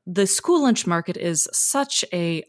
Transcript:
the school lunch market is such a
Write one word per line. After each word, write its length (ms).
the 220
school 340
lunch 240
market 320
is 340
such 640
a 360